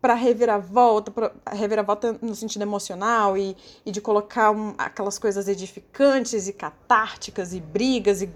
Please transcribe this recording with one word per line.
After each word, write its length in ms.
pra 120
reviravolta, 960
pra, 220
reviravolta 720
no 120
sentido 280
emocional 720
e, 200
e 60
de 100
colocar 500
um, 260
aquelas 420
coisas 300
edificantes 1000
e 40
catárticas 1000
e 60
brigas 640
e 140